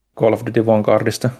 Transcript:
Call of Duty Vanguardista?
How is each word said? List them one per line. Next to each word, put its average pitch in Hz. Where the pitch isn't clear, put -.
Call 113
of 110
Duty 110
Vanguardista? 110